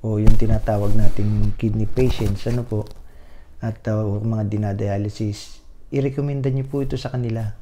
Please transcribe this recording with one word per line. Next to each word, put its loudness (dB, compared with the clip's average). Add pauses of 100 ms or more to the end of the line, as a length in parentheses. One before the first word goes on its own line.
o -2
yung 10
tinatawag 2
nating 6
kidney -2
patients, 0
ano -4
po, -6 (800)
at, -8
ah, -2
o -4
mga -4
dinadialysis, -6 (240)
i-recommenda -4
niyo -4
po -4
ito -6
sa -10
kanila -6